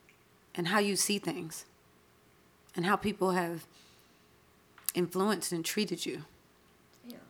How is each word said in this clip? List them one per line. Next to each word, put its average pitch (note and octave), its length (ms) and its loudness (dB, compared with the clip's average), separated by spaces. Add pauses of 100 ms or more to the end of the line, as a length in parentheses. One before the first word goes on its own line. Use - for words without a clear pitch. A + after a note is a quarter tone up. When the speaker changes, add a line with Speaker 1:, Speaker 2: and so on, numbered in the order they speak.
(540)
Speaker 1:
and E3+ 140 0
how G3 100 4
you G3+ 160 4
see G3+ 240 2
things E3 460 -6 (1120)
and F3 100 0
how G3+ 100 4
people F#3+ 360 2
have E3+ 340 0 (1300)
influenced F#3 580 0
and E3 120 -2
treated F#3 420 -2
you D3+ 180 -6 (800)
Speaker 2:
Yeah. A#3+ 100 -14 (140)